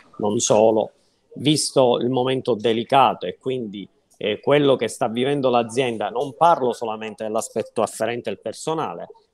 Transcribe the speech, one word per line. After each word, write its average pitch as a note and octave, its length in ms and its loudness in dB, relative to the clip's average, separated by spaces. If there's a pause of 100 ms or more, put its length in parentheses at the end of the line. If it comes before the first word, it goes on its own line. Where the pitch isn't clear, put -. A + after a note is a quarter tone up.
(180)
Non G#2+ 220 -2
solo, A2 520 4 (440)
visto C3 640 2
il B2 100 -2
momento B2+ 440 0
delicato A2+ 720 2
e - 120 -8
quindi, A2 500 -8 (300)
eh, G#2 220 -4
quello C#3 360 4
che A#2 120 -2
sta B2 200 -4
vivendo B2+ 420 0
l'azienda, A#2 600 0
non C3+ 260 -6
parlo D3 360 4
solamente A2 520 -8
dell'aspetto A2 580 -4
afferente A2+ 480 -4
al G2 100 -8
personale, G#2 680 -6 (260)